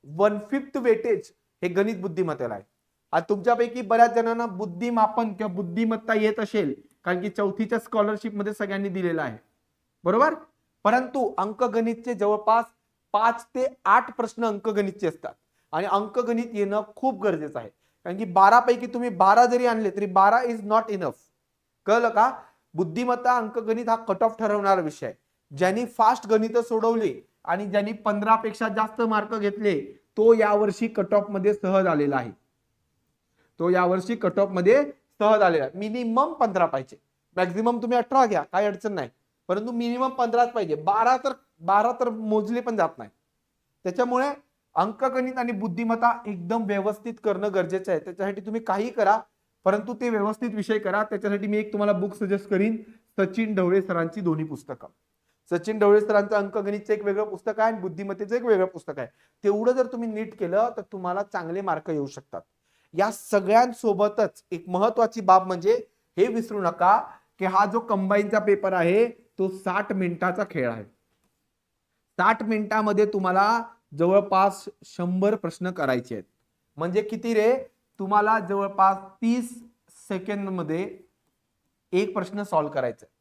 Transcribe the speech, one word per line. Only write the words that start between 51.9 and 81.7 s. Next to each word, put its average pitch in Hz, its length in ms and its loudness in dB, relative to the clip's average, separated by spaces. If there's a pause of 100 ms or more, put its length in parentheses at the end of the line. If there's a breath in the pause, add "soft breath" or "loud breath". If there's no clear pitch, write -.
बुक 196 220 -2
सजेस्ट 196 340 -4
करीन, 208 280 2 (420 loud breath)
सचिन 208 360 -2
ढवळे 190 280 2
सरांची 170 380 -4
दोन्ही 156 240 -2
पुस्तकं. 135 440 -12 (600)
सचिन 175 280 -4
ढवळे 208 220 6
सरांचं 208 360 2
अंकगणितचं 202 560 -4
एक 208 120 -4
वेगळं 202 200 -2
पुस्तक 208 360 -6
आहे 226 120 2
आणि 208 80 -8
बुद्धिमत्तेचं 196 560 -8
एक 240 80 -4
वेगळं 196 220 4
पुस्तक 156 320 -12
आहे. 120 100 -8 (360)
तेवढं 214 280 2
जर 254 140 0
तुम्ही 233 220 -8
नीट 220 300 -8
केलं 202 380 0
तर 208 60 -10
तुम्हाला 185 400 -6
चांगले 180 380 -6
मार्क 170 300 -4
येऊ 147 160 -4
शकतात. 131 340 -14 (540)
या 196 180 0
सगळ्यांसोबतच 208 1400 0
एक 175 180 -10
महत्त्वाची 226 520 0
बाब 185 260 6
म्हणजे 185 260 -2 (440)
हे 190 100 4
विसरू 226 360 -4
नका 180 360 2 (400 loud breath)
की 190 60 -4
हा 190 220 4
जो 220 140 -2
कंबाईनचा 202 580 0
पेपर 202 340 2
आहे 185 360 2
तो - 400 -6
साठ 190 440 -4
मिनिटाचा 180 580 -2
खेळ 127 200 -2
आहे. 110 140 -12
साठ - 1600 -6
मिनिटामध्ये 214 640 0
तुम्हाला 202 560 0 (360)
जवळपास 196 640 2 (220)
शंभर 185 480 -2
प्रश्न 180 360 -6
करायचे 131 440 -2
आहेत. 101 100 -12 (540)
म्हणजे 180 240 -2
किती 226 320 -4
रे? 214 180 4 (480)
तुम्हाला 208 380 2
जवळपास 196 580 2 (260)
तीस 233 300 0 (560)
सेकंदमध्ये 190 920 -6 (920)